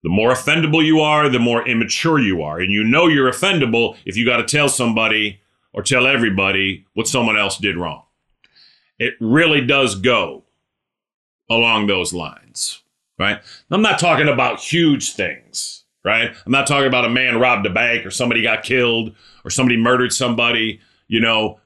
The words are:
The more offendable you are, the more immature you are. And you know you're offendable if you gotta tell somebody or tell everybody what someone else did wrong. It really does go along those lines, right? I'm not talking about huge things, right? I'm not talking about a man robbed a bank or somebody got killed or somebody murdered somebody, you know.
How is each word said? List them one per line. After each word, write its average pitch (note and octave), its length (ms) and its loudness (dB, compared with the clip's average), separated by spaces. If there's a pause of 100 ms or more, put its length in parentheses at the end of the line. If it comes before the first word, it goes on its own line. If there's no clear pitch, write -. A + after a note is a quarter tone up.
The D#2+ 60 -4
more A2 240 2
offendable D#3 520 0
you D#3 160 4
are, D3+ 280 2
the B2+ 100 0
more A#2 300 0
immature B2 500 0
you F#2+ 240 0
are. D2+ 160 -8
And F#2+ 140 -2
you G#2 100 0
know C#3+ 240 4
you're C3+ 240 2
offendable B2 760 0
if F#2+ 120 -8
you A#2 100 -2
gotta A#2+ 160 0
tell D3 260 0
somebody A2 720 -2 (320)
or G#2 100 -8
tell B2+ 220 0
everybody G2 800 0 (100)
what A2+ 120 -4
someone A#2 300 0
else G2+ 220 -2
did G2 180 -4
wrong. E2 260 -8 (960)
It B2 220 -2
really D3 400 2
does B2+ 340 0
go F#2+ 480 -2 (1040)
along A2+ 380 0
those F#2 260 -2
lines, - 680 -10 (380)
right? G2+ 200 -2 (300)
I'm G3 120 2
not G#3+ 180 2
talking D#3 260 2
about B2 320 0
huge D#3+ 540 0
things, - 720 -10 (200)
right? A2+ 260 0 (160)
I'm A#2+ 60 -2
not C#3 160 0
talking C#3 180 2
about B2 180 0
a A2+ 60 -2
man B2 280 0
robbed A#2 280 2
a G2 40 -2
bank A#2 360 -2
or F#2+ 40 -12
somebody A#2+ 300 0
got A2 220 -2
killed A#2 520 -2 (300)
or - 60 -12
somebody B2 260 2
murdered B2 360 2
somebody, A#2 680 -2 (280)
you A2 120 0
know. A2 460 0